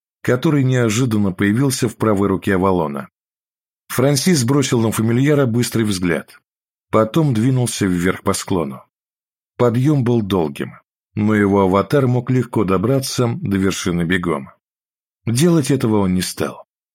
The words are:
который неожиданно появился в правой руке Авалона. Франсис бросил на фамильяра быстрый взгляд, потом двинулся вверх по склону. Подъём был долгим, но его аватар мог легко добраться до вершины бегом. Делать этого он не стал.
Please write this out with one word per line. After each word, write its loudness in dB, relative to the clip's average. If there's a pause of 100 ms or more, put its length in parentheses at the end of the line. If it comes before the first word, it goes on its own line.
(220)
который 0
неожиданно 0
появился 0
в -8
правой 0
руке 0
Авалона. 0 (800)
Франсис 2
бросил 0
на 0
фамильяра 2
быстрый -2
взгляд, -4 (520)
потом 2
двинулся 0
вверх -2
по -2
склону. -4 (720)
Подъём 2
был 2
долгим, -4 (400)
но 0
его 4
аватар 2
мог -2
легко 0
добраться -2
до -2
вершины -2
бегом. -2 (760)
Делать 2
этого 2
он 0
не 0
стал. -8 (280)